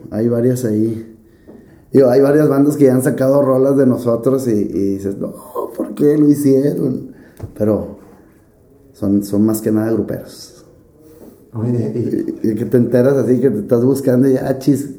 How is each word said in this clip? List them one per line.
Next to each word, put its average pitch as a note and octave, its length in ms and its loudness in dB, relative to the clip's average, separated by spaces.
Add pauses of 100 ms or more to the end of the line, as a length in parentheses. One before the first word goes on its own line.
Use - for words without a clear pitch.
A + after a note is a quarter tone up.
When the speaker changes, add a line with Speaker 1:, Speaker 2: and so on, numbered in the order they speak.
(100)
Speaker 1:
hay A2+ 180 -2
varias B2 360 0
ahí. A2 500 -4 (760)
Digo, C3 180 6
hay C3 100 4
varias D3+ 280 4
bandas C#3+ 280 2
que C#3+ 80 2
ya B2+ 100 6
han B2+ 80 0
sacado C3+ 400 2
rolas C3 340 2
de C3+ 100 4
nosotros B2 640 0
y, - 20 0
y G2 460 -2
dices, G2 220 -6
"No, - 160 -10 (420)
¿por - 180 -8
qué D3 240 2
lo D3 100 4
hicieron?". C#3+ 840 0 (440)
Pero G#2+ 420 -2 (920)
son, G2+ 320 -2
son G2+ 220 0
más A2 160 0
que A2+ 100 -2
nada G#2+ 200 0
gruperos. - 720 -8 (880)
Speaker 2:
Oye, A2+ 380 -2 (500)
y - 60 0
Speaker 1:
Y, - 20 0
y G#2+ 40 0
que A2+ 120 -4
te B2+ 100 2
enteras B2 400 2
así, A#2+ 240 0
que C3 100 2
te G#2 100 -4
estás A#2+ 240 0
buscando C3 440 2
y, C3 80 2
"Ah, C3+ 220 -4
chis, - 400 -2